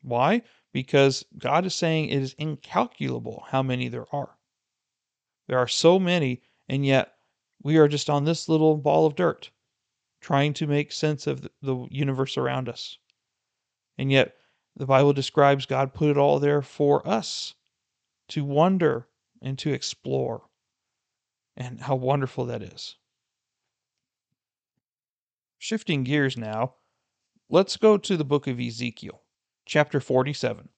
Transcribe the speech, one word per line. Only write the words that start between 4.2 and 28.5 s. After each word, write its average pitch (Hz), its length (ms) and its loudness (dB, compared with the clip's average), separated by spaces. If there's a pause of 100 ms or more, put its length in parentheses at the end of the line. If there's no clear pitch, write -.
There 131 120 -2
are 123 100 0
so 175 300 4
many, 170 440 0 (260)
and 139 160 -2
yet 135 300 2 (480)
we 151 160 4
are 147 100 8
just 147 220 -2
on 143 140 0
this 160 240 -2
little 156 280 4
ball 151 300 2
of 147 80 0
dirt, 165 380 -2 (680)
trying 143 320 0
to 156 140 -4
make 147 260 0
sense 151 340 -2
of 135 140 -4
th-, - 120 -16 (100)
the 127 280 -4
universe 135 460 -4
around 131 320 -4
us. - 300 -14 (1000)
And 135 160 -2
yet, - 240 2 (400)
the 135 80 -8
Bible 139 300 4
describes 139 500 2
God 135 300 -2
put 151 160 2
it 143 80 2
all 143 200 4
there 143 220 2
for 143 480 0
us - 460 -6 (720)
to 147 160 -6
wonder 147 640 2 (320)
and 135 180 -8
to 147 140 -4
explore, 131 680 -6 (1120)
and 123 240 -14
how 131 160 -2
wonderful 131 480 -2
that 117 180 -8
is. - 340 -16 (2500)
Shifting 165 480 -4
gears 139 320 0
now, 110 380 -6 (760)
let's 190 300 2
go 214 180 6
to 196 220 -2
the 151 60 -2
book 139 220 0
of 123 140 -4